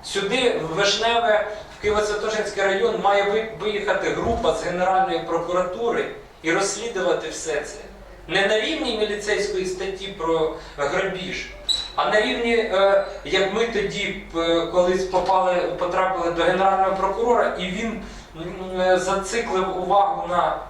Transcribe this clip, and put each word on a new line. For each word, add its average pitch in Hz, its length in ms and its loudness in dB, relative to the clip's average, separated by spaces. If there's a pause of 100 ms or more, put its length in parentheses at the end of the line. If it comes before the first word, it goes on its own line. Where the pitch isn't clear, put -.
Сюди, 214 600 0
в 160 120 -4
Вишневе, 214 720 2 (320)
в - 60 -6
Києво-Святошинський 208 760 0
район 196 400 0
має 202 200 4
ви-, 214 360 0
виїхати 202 500 0
група 170 440 0
з - 100 -4
Генеральної 180 560 2
прокуратури 180 880 -2 (360)
і 160 100 -2
розслідувати 190 760 0
все - 320 -4
це. - 160 -12 (500)
Не 196 200 0
на 214 120 2
рівні 254 380 -2
міліцейської 202 680 -2
статті 190 420 -6
про 160 460 -2 (240)
грабіж, 185 720 -4 (460)
а - 140 2
на 214 120 4
рівні, 240 340 0
е, 196 500 4 (200)
як 190 280 2
ми 233 140 0
тоді, 196 560 -2 (120)
е, 165 260 2
колись 180 420 2
попали, 185 520 2
потрапили 175 760 0
до 170 120 0
Генерального 190 520 4
прокурора, 196 640 2
і 180 60 -4
він, 202 360 -4 (340)
м, 185 460 -6
е, 185 180 6
зациклив 190 840 -2
увагу 196 460 2
на 170 320 0 (100)